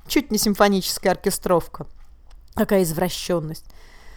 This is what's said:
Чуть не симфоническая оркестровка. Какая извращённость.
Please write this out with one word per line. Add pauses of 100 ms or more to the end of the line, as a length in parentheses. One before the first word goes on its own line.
Чуть
не
симфоническая
оркестровка. (680)
Какая
извращённость. (500)